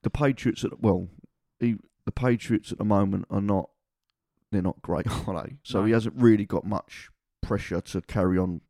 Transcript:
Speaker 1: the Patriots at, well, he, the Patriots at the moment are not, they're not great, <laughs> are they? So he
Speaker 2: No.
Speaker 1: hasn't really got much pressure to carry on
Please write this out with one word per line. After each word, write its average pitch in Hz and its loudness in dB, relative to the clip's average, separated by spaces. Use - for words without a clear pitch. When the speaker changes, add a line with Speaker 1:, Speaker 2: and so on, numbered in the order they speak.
Speaker 1:
the - -2
Patriots 135 0
at, - -6
well, 92 2
he, 117 0
the - -4
Patriots 120 0
at - -10
the 101 -4
moment 98 2
are 98 -2
not, 101 0
they're 98 0
not - -4
great, 85 -2
<laughs> - -6
are 90 -6
they? - -14
So 98 -2
he 110 2
Speaker 2:
No. 117 4
Speaker 1:
hasn't 113 -2
really 110 6
got - -2
much - -8
pressure 95 -2
to - -6
carry 92 0
on 90 -2